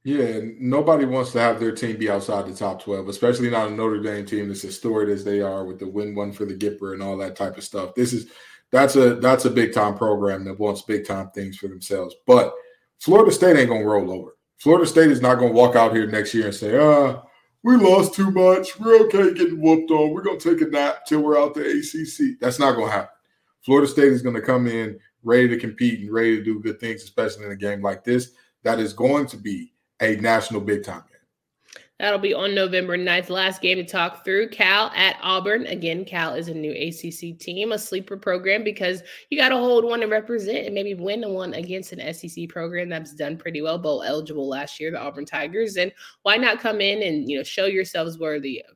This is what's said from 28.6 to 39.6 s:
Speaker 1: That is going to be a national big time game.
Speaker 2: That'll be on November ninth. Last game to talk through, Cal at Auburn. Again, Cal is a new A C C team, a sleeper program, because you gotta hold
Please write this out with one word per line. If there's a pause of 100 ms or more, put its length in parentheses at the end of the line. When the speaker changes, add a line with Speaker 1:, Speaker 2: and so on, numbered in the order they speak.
Speaker 1:
That
is
going
to
be (300)
a
national
big
time
game. (200)
Speaker 2:
That'll
be
on
November
ninth.
Last
game
to
talk
through,
Cal
at
Auburn.
Again,
Cal
is
a
new
A
C
C
team,
a
sleeper
program,
because (280)
you
gotta
hold